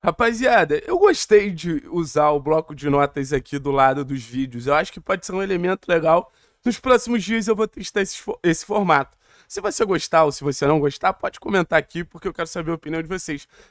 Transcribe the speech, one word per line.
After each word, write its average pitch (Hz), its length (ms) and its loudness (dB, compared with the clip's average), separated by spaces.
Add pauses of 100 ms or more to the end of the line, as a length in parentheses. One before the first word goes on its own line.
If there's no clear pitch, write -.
Rapaziada, 226 760 2
eu 359 120 -2
gostei 220 540 4
de 165 380 -6
usar 151 400 0
o 147 100 2
bloco 156 340 0
de 143 160 -6
notas 139 440 0
aqui 139 260 -4
do 139 120 -4
lado 135 340 4
dos 135 180 -8
vídeos. 120 420 -8
Eu 139 80 0
acho 165 200 0
que 170 80 -16
pode 190 240 -6
ser 185 80 -8
um 190 100 -4
elemento 185 420 -2
legal. 165 460 2 (320)
Nos 240 160 -2
próximos 240 420 2
dias 208 240 -2
eu 220 120 2
vou 214 100 0
testar - 360 -6
esse - 140 -8
fo-, - 240 -10
esse 170 240 0
formato. 175 520 0 (320)
Se - 100 -10
você 208 240 -2
gostar 170 400 2
ou 147 80 2
se 143 140 -10
você 143 200 -2
não 151 140 4
gostar, 143 320 0
pode - 300 -8
comentar 180 360 0
aqui, 165 280 -4
porque - 200 -16
eu 175 80 -6
quero 165 140 -6
saber 165 240 -6
a 165 40 -2
opinião 160 260 -8
de 160 80 -10
vocês. 165 400 -8 (220)